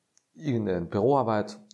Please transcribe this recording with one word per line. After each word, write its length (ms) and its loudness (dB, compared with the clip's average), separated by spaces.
irgendeiner 520 -2
Büroarbeit 760 0